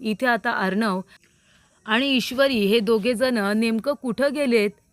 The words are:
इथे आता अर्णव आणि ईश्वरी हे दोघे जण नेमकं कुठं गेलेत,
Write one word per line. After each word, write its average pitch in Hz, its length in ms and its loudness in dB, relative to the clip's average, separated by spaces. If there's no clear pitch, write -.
इथे 220 260 -4
आता 240 240 -2
अर्णव 196 500 -2
आणि 233 220 0
ईश्वरी 262 580 0
हे 214 140 4
दोघे 226 340 0
जण 247 240 0
नेमकं 226 460 0
कुठं 254 320 -2
गेलेत, 233 360 2